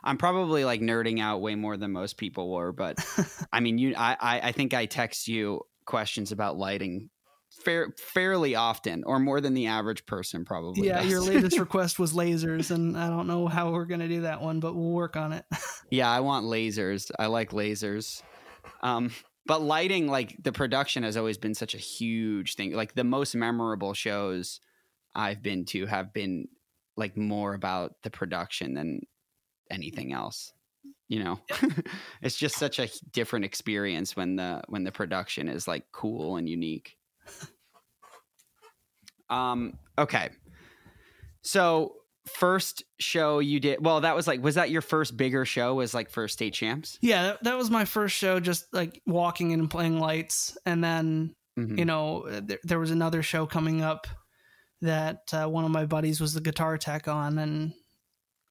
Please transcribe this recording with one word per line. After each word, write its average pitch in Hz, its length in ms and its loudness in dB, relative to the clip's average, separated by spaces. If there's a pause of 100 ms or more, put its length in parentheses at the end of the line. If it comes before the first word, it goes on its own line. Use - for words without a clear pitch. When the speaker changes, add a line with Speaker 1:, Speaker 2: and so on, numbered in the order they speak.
Speaker 1:
I'm 135 140 0
probably, 175 480 2
like, 120 160 2
nerding 113 380 2
out 107 220 0
way 107 140 -2
more 107 220 -4
than 101 140 -4
most 95 260 -4
people 92 340 -6
were, 90 200 -2
but 87 260 -4
Speaker 2:
<laughs> - 540 -4
Speaker 1:
I - 80 0
mean, 117 200 2
you, 131 160 2
I, 117 240 2
I, 120 200 2 (100)
I - 20 0
think 135 220 0
I 120 120 2
text - 420 -4
you 107 340 0 (240)
questions 107 460 -2
about 101 260 -2
lighting 95 520 -4 (540)
fair-, 170 340 0
fairly 185 580 2
often, 113 480 2
or 131 160 4
more 139 220 6
than 139 140 4
the 127 120 2
average 110 380 0
person 92 400 -4
probably 92 460 0
Speaker 2:
Yeah, - 0 -
Speaker 1:
does. 180 160 2
Speaker 2:
your 185 140 4
Speaker 1:
<laughs> - 0 -
Speaker 2:
latest 190 360 6
request 185 420 2
was 165 140 2
lasers, 165 560 2
and 170 280 0
I 170 120 0
don't 170 180 0
know 175 200 2
how 170 240 0
we're 170 140 0
gonna 170 220 -2
do 170 140 0
that 160 200 -4
one, 160 180 -2
but 165 160 -2
we'll 170 160 0
work 170 240 0
on 156 180 -2
it. - 180 -8
<laughs> 165 40 -4 (360)
Speaker 1:
Yeah, 127 180 4
I 120 120 4
want 135 240 0
lasers. 107 760 -2
I 110 80 2
like 113 240 0
lasers. 104 720 -4 (580)
Um, 120 300 0 (340)
but 156 160 2
lighting, 165 460 2
like, 131 360 0
the 135 100 2
production 131 500 0
has 110 140 0
always 110 200 0
been 107 180 -2
such - 200 -6
a 95 40 -12
huge 110 760 -2
thing. 95 180 -4
Like, 107 220 -4
the 127 80 0
most 131 320 0
memorable 113 580 0
shows 98 680 -4 (540)
I've 104 280 -2
been 95 240 -2
to 95 200 -4
have 98 260 -4
been, 95 340 -4 (500)
like, 104 200 -4
more 104 380 -2
about 92 480 -4
the 107 80 -8
production 87 640 -6
than 78 260 -4 (680)
anything 73 420 -8
else, - 400 -8 (560)
you 110 140 -2
know? 92 160 -4 (120)
<laughs> - 720 -4
It's - 160 -2
just 143 200 -2
such 143 220 -2
a 131 40 0
h-, - 160 -8 (120)
different 113 340 -2
experience 101 680 -2
when 92 220 0
the, 90 320 -4
when 101 160 -4
the 95 80 -4
production 90 560 -4
is, 73 180 -6
like, 82 260 -6
cool 90 440 -4
and 82 120 -2
unique. 82 480 -6 (2250)
Um, 123 500 -2 (180)
okay. 143 320 2 (1120)
So 170 540 4 (280)
first - 580 2 (160)
show 151 400 2
you 143 200 2
did, 139 260 2
well, 160 160 6
that 160 140 4
was, 165 120 2
like, 131 140 2
was 143 140 4
that 170 160 4
your 160 100 2
first 156 360 0
bigger 131 280 2
show, 127 300 0
was, 127 180 0
like, 117 160 -2
for 110 180 -4
State 104 260 -2
Champs? 120 480 -4
Speaker 2:
Yeah, 208 220 4
that, 196 200 -2
that 247 140 0
was 247 120 0
my 220 160 4
first 208 300 0
show, 185 240 2
just, 175 340 -2
like, 165 320 -4
walking 175 460 2
in 165 80 2
and 160 100 2
playing 165 300 2
lights. 160 640 -2
And 170 180 2
then, 160 520 2 (240)
Speaker 1:
Mm-hmm. 113 180 -2
Speaker 2:
you 170 80 4
know, 156 400 0
uh, 208 180 -6
there, 202 200 -6
there 170 160 2
was 160 120 2
another 165 300 4
show 160 240 0
coming 160 360 0
up 156 260 -2 (760)
that, 156 520 -2
uh, 156 140 0
one 160 180 0
of 160 60 2
my 160 140 2
buddies 156 360 0
was 151 120 0
the 160 80 -4
guitar 160 360 0
tech 151 300 -4
on, 151 320 0
and 156 340 0 (760)